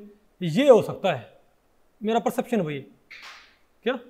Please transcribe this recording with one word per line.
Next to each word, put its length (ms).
ये 280
हो 140
सकता 300
है, 220
मेरा 200
परसेप्शन 360
है 80
भाई। 140
क्या? 100